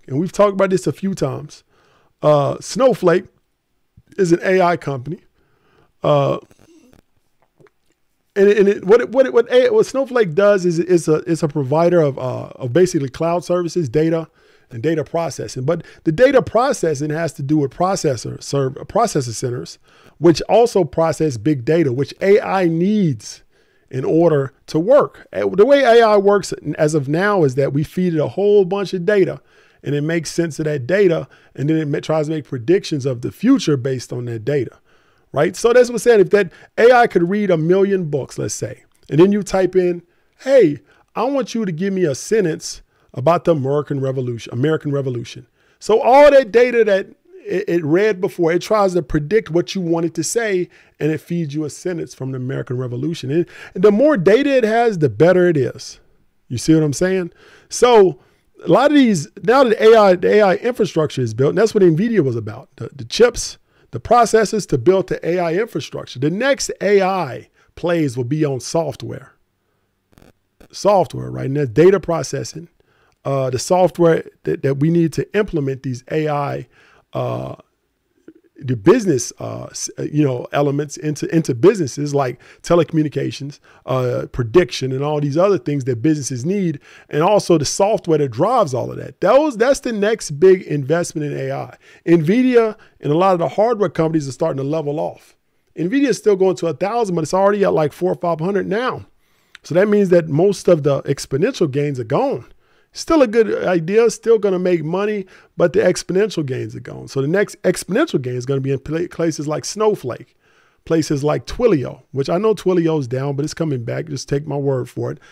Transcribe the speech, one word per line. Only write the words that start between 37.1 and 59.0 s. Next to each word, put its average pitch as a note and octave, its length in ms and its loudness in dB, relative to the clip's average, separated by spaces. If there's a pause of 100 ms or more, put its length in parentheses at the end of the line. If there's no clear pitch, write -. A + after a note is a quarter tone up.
read G3+ 220 0
a E3 60 2
million F#3 520 0
books, C3+ 300 -8
let's C3 160 -6
say, - 280 -10 (280)
and C#3+ 80 4
then G3 120 6
you G3+ 120 0
type F#3 320 0
in, F3+ 260 0 (380)
"Hey, A#3 400 4 (360)
I G#3 100 -2
want C4 280 -4
you A3+ 120 -4
to F#3+ 60 -4
give F#3+ 220 -4
me F#3 120 0
a C#3 100 0
sentence E3+ 640 -4 (320)
about D#3+ 300 0
the F3 80 2
American C#3+ 480 -2
Revolution, C3 520 -6
American C#3+ 400 -2
Revolution." C3 540 -8 (320)
So G#3+ 240 0
all C#4 300 8
that C4+ 200 4
data A#3 340 4
that G3 240 0 (360)
it, F#3+ 240 -4
it E3+ 160 0
read F#3 340 2
before, F3 320 -2
it F3 120 -2
tries G3+ 320 0
to E3+ 80 -2
predict D#3 480 -2
what F3 240 -2
you G3 60 -6
want E3 260 -2
it D#3+ 80 -10
to D#3+ 80 -4
say, G3 440 -4 (320)
and D3+ 120 -2
it D#3 80 -4
feeds E3+ 340 -6
you D#3 100 -6
a D3 60 -8
sentence E3 460 -10
from C3 160 -10
the C3 60 -8
American B2+ 400 -6
Revolution. C3 520 -6
And, D#3+ 160 0 (300)
and F#3 80 -2
the G#3 80 6
more C#4 260 4
data A3 320 4
it C4 140 2
has, A3 340 2
the D3 120 2
better F3+ 380 4
it E3 100 2
is. - 420 -6 (480)
You B2 100 -6
see D#3+ 160 2
what D#3+ 80 4
I'm D3+ 100 0
saying? F3+ 420 -2 (360)
So G#3+ 500 4 (460)
a - 20 -14
lot A3+ 220 4
of D4+ 60 2
these, A3 320 2 (160)